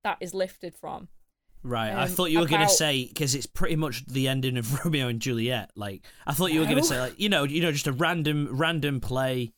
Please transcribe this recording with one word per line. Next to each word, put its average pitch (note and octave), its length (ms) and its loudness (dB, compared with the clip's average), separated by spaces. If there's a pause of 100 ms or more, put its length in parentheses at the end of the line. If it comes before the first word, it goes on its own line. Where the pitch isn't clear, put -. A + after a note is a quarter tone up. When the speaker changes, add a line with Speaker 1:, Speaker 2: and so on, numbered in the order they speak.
Speaker 1:
that G3+ 160 -2
is F3+ 140 -8
lifted F#3 400 -6
from. - 340 -12 (580)
Speaker 2:
Right, A2+ 260 -2
I B2+ 100 -2
Speaker 1:
Um, C#3 80 -2
Speaker 2:
thought F3+ 200 0
you E3 100 4
were E3+ 60 4
gonna E3+ 180 4
Speaker 1:
about G3 80 6
Speaker 2:
say, C#3+ 340 2
'cause C#3 280 -2
it's C#3 120 -4
pretty - 300 0
much C#3 280 -2
the C3 240 0
ending C3 300 0
of A2+ 160 -4
<laughs> - 100 -6
Romeo C#3+ 240 0
and A#2 100 -2
Juliet. A#2 560 -2
Like, G2+ 300 -10 (220)
I C#3+ 80 -2
thought E3+ 180 2
you D#3 80 4
were D#3+ 60 4
gonna D3 160 4
Speaker 1:
No. - 0 -
Speaker 2:
say, B2+ 180 2
like, B2+ 180 -6
you G3+ 120 2
know, D3+ 140 4
you D3 180 0
know, E3+ 100 2
just C#3+ 140 -2
a C#3+ 60 0
random, D3+ 580 0
random C#3+ 500 0
play. B2+ 580 -2